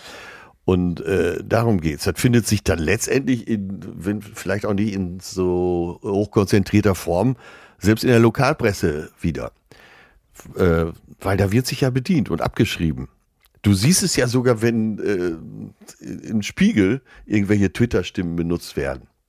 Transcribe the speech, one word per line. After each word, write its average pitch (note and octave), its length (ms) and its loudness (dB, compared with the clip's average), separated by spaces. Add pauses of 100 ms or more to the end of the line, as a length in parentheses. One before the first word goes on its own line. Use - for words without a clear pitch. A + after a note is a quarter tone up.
(640)
Und, F2+ 380 0
äh, F2 420 -2
darum A2 380 2
geht's. D2+ 240 -4
Das F2+ 140 0
findet A#2+ 280 4
sich G#2 160 0
dann F2 160 0
letztendlich A#2+ 680 0
in, G2 340 -6 (160)
wenn, G2+ 260 -4
vielleicht - 420 -6
auch G#2+ 80 0
nicht G2+ 220 0
in F#2 240 -4
so F2+ 840 -2
hochkonzentrierter G2+ 960 2
Form, G2 400 0 (420)
selbst G#2+ 260 2
in C3 60 2
der A#2+ 100 6
Lokalpresse A2+ 1000 2
wieder. C2 320 -4 (1040)
Äh, E2 300 2 (340)
weil G2 180 -2
da G2 140 2
wird B2 160 0
sich - 140 -6
ja C3 100 2
bedient B2+ 400 0
und D#2+ 100 -2
abgeschrieben. D2+ 680 -2 (520)
Du G2+ 120 4
siehst B2 280 4
es F#3+ 140 -2
ja B2+ 120 2
sogar, A#2+ 360 2
wenn, A2 360 0
äh, F2 1040 -6 (240)
im G#2 160 -2
Spiegel C3+ 580 2 (260)
irgendwelche G2+ 460 2
Twitter-Stimmen F#2 640 -2
benutzt E2+ 400 -4
werden. C2+ 320 -6 (220)